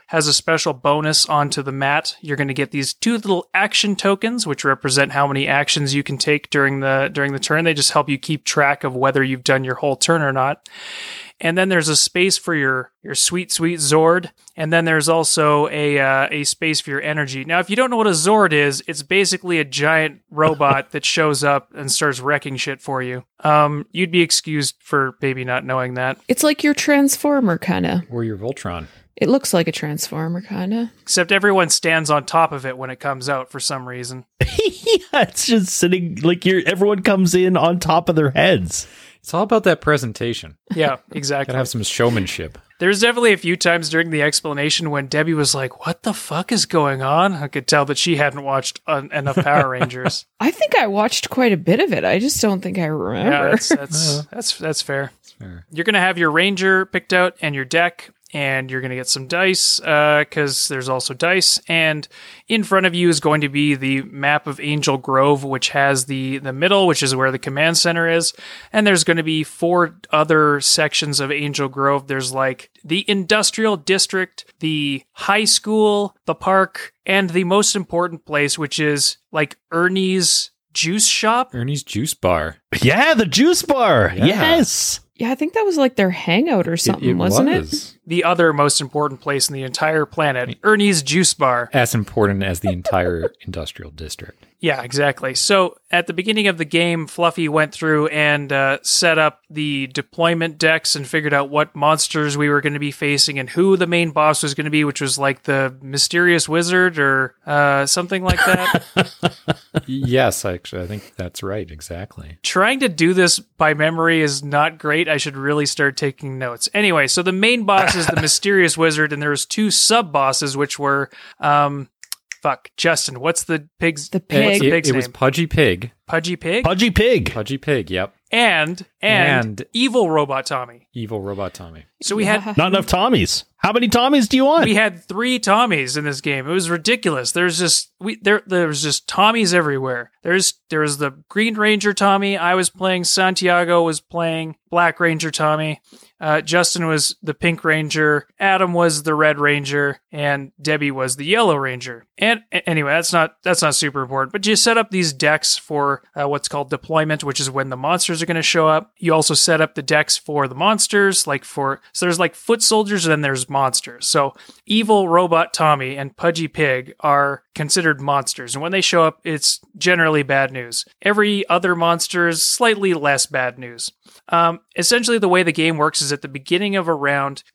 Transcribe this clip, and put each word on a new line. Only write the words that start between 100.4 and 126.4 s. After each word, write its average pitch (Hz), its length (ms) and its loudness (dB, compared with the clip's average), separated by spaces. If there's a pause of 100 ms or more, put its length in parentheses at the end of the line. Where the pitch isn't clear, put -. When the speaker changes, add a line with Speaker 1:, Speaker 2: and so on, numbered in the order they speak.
Speaker 1:
decks 160 380 2
and 143 100 -8
figured 151 280 -2
out 139 160 0
what 151 240 0
monsters 151 600 0
we 147 120 0
were 147 120 2
gonna 147 180 -4
be 143 120 -6
facing 143 480 -4
and 127 120 -8
who 190 260 2
the 180 100 2
main 170 240 0
boss 151 320 2
was 143 120 -4
gonna 151 160 -6
be, 151 140 -2
which 143 160 -4
was, 135 180 -4
like, 139 260 -2
the 135 380 -2
mysterious 165 640 2
wizard 175 500 2
or, 135 360 0 (120)
uh, 143 400 2
something 180 360 -2
like 180 220 2
that. 185 400 0 (380)
Speaker 3:
<laughs> - 400 -4 (240)
Yes, 131 580 0
actually, 90 380 -8
I 87 40 -10
think 101 300 -12
that's - 260 -10
right. 95 280 -8
Exactly. 80 720 -14
Speaker 1:
Trying 233 380 0
to 254 80 0
do 165 260 2
this 180 240 4
by 151 360 0
memory 165 460 2
is 143 220 -2
not 147 360 0
great. 156 300 -2
I 151 80 2
should 139 200 -6
really 143 300 -2
start 139 300 0
taking 135 420 -6
notes. 120 360 -6
Anyway, 180 320 2
so 175 160 0
the 185 100 0
main 220 320 0
boss 190 300 2
is 165 120 -2
the 156 100 -2
<laughs> 156 40 -2
mysterious 175 560 2
wizard, 156 360 0
and 143 100 -6
there 147 80 -2
was 143 160 -4
two 214 240 -2
sub 202 420 2
bosses, 135 440 0
which 143 220 -4
were, 139 320 0 (300)
um, 143 480 0 (540)
fuck, - 340 -4
Justin, 151 440 0
what's 160 240 -2
the 156 240 -4 (100)
pig's, 165 300 -4
Speaker 2:
The 190 100 -4
Speaker 1:
what's - 100 -8
Speaker 2:
pig. 139 320 2
Speaker 1:
the 131 80 4
Speaker 3:
It, - 20 4
Speaker 1:
pig's 156 200 2
Speaker 3:
it 127 60 2
was 123 100 -2
Speaker 1:
name? 123 60 -14
Speaker 3:
Pudgy 139 340 0
Pig. 117 460 0 (160)
Speaker 1:
Pudgy 165 280 -4
Pig? 190 280 -4